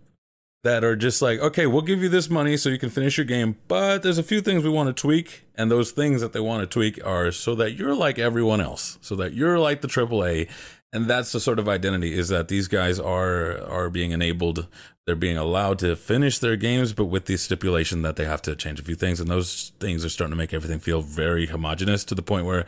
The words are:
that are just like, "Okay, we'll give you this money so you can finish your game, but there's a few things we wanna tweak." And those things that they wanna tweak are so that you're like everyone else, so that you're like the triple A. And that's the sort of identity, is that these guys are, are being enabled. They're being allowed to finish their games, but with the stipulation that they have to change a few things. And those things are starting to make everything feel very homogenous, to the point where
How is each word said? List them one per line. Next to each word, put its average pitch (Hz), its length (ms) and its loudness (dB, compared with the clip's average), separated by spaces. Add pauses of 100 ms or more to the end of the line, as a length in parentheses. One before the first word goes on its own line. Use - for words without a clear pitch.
(640)
that 117 180 2
are 117 140 2
just 117 260 2
like, 117 180 4
"Okay, 156 260 2
we'll 135 160 4
give 185 200 0
you 185 60 2
this 170 200 2
money 147 280 2
so 143 140 0
you 131 80 0
can 123 120 -4
finish 135 280 0
your 151 80 0
game, 117 300 0 (120)
but 196 340 2
there's 180 160 2
a 165 40 0
few 214 180 0
things 190 240 2
we 156 60 2
wanna 147 220 2
tweak." 151 500 0 (120)
And 113 160 0
those 120 220 4
things 143 300 2
that 113 100 -4
they 110 80 -2
wanna 110 260 -2
tweak 110 400 0
are 90 240 2
so 117 240 -2
that 110 200 0
you're 240 200 -2
like 151 240 0
everyone 117 420 2
else, - 400 -6
so - 160 -8
that 92 180 -4
you're 170 260 2
like 147 220 2
the 131 60 -6
triple 117 360 0
A. 85 240 0 (440)
And 113 180 -2
that's 123 220 0
the 117 80 -2
sort 113 180 2
of 104 100 0
identity, 92 480 0
is 87 120 0
that 85 200 0
these 98 200 0
guys 92 320 0
are, 90 680 0
are 87 220 -2
being 87 220 -2
enabled. 85 560 0 (380)
They're 87 100 0
being 85 200 0
allowed 92 440 0
to 87 160 2
finish 131 420 2
their 117 180 0
games, 117 360 0
but 104 140 0
with 92 200 -2
the 95 100 0
stipulation 87 640 0
that 78 140 -2
they 80 100 -2
have 76 160 -2
to 76 120 -4
change 73 240 -8
a 69 60 -14
few 82 100 -4
things. 90 260 0
And 82 80 -2
those 87 520 -2
things 87 240 -2
are 80 40 -4
starting 78 240 -4
to 82 40 -4
make 82 180 -4
everything 80 240 -4
feel 82 220 -2
very 80 460 0
homogenous, 82 580 -2
to - 100 -6
the 95 80 -2
point 90 240 -2
where 90 220 0